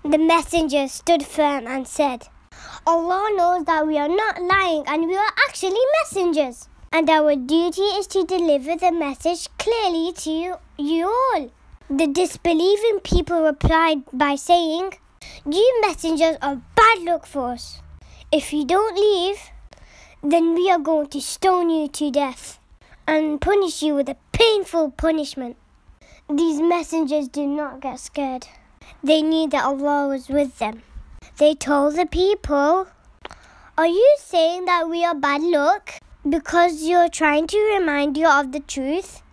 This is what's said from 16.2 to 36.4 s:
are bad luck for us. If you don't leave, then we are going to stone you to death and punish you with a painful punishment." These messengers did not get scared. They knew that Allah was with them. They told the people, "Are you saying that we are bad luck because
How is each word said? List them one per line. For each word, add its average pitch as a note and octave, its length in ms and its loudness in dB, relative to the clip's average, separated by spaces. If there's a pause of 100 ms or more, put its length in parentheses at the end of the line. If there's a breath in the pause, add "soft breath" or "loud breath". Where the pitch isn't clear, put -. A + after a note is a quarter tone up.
are C#4 220 -4 (180)
bad A4 280 6
luck E4 180 -2
for C4+ 180 -6 (120)
us. - 100 -14 (720 soft breath)
If - 160 -4
you D4+ 100 0
don't G4 380 0
leave, G4+ 400 0 (800 loud breath)
then E4 320 2
we F4+ 160 2
are D#4+ 180 2
going D4+ 200 0
to C#4+ 120 -8
stone F4+ 480 0
you D#4 200 -2 (120)
to D4 100 -2
death C4+ 480 -6 (480 soft breath)
and D#4 320 0 (100)
punish G4 340 0
you D4+ 180 0
with C#4 80 -2
a C4+ 80 -10 (160)
painful F#4+ 580 2 (140)
punishment." C#4+ 540 -4 (840 soft breath)
These D#4 200 0 (100)
messengers D4+ 560 -2
did C#4+ 320 -4
not C4+ 200 -10
get B3+ 200 -10
scared. C4 480 -8 (600 loud breath)
They D#4 140 4
knew D#4+ 280 0
that C#4+ 140 0
Allah C#4+ 440 -2
was C4+ 200 -6
with C#4 300 -2
them. A3 240 -8 (560 loud breath)
They D4+ 160 6
told C#4+ 420 0
the F4 100 0
people, F4+ 800 0 (920 loud breath)
"Are E4 80 2
you G4 220 4 (100)
saying F4 460 0
that F4 240 0
we E4+ 160 -2
are E4+ 100 0
bad C#4+ 280 -2
luck E4+ 500 0 (360)
because E4 540 0